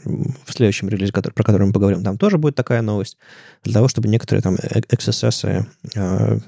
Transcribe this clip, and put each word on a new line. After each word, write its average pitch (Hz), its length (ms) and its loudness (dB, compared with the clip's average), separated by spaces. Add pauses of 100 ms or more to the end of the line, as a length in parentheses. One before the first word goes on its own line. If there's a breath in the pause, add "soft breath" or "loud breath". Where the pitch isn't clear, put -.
м, - 300 -4 (100)
в - 80 -16
следующем 98 340 0
релизе, 98 240 -2
который, - 220 -4
про 110 100 0
который 101 220 4
мы 95 80 4
поговорим, 98 300 2
там 98 160 -4
тоже 202 180 2
будет 151 160 0
такая 117 300 -2
новость. 104 340 -4 (460 loud breath)
Для 110 100 -4
того, 117 140 6
чтобы 113 200 0
некоторые 107 360 2
там - 120 0
э-, - 320 -2
X - 220 0
S - 140 -2
S, 107 200 0
э, 104 1040 -2